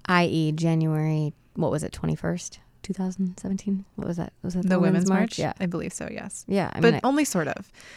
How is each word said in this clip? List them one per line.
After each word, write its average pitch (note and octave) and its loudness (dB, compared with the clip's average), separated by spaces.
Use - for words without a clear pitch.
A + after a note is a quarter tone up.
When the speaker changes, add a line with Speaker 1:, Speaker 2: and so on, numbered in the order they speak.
Speaker 1:
I F3+ 6
E D#3 2
January, D#3 0
what D#3 0
was D#3+ -2
it, - -8
twenty-first, E3 -4
two - -6
thousand F#3 -4
seventeen? G3 -4
What - -8
was E3+ -4
that? - -6
Was F3 -4
that F3+ -2
Speaker 2:
The F3+ 2
Speaker 1:
the F#3 4
Speaker 2:
Women's E3+ 4
Speaker 1:
Women's - 2
Speaker 2:
March? F#3+ 4
Speaker 1:
March? A3 -2
Yeah. - -2
Speaker 2:
I F#3+ -2
believe F3 -4
so, - -8
yes. - -14
Speaker 1:
Yeah, G3 0
I - -4
Speaker 2:
But - 6
Speaker 1:
mean, E3 6
it - -2
Speaker 2:
only C#4+ 2
sort E3+ 0
of. - -8